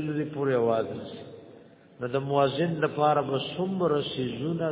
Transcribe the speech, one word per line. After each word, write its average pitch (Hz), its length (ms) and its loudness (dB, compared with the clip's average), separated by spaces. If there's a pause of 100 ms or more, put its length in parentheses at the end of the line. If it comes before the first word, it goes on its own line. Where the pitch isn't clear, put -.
لږ 151 260 -2
پورې 139 200 0
आवाज 113 300 4 (120)
رسي. - 280 -12 (760)
نو 123 80 -4
د 123 80 -2 (160)
مؤذن 143 480 4
لپاره 147 420 2
به 135 160 -2
څومره 170 640 0
سيزونه 135 680 -4